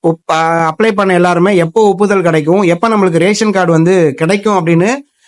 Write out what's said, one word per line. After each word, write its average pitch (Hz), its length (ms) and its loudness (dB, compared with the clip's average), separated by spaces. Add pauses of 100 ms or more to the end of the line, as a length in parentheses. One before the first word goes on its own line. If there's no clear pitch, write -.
ஒப்-, 165 260 -4
ஆ, 160 420 -2
அப்ளை 220 180 0
பண்ண 190 200 0
எல்லாருமே 175 440 0
எப்போ 170 260 0
ஒப்புதல் 196 400 0
கிடைக்கும், 165 400 0
எப்ப 170 260 0
நம்மளுக்கு 190 300 0
ரேஷன் 208 340 0
கார்டு 185 200 0
வந்து 165 440 2
கிடைக்கும் 196 500 -2
அப்படின்னு 180 320 0 (280)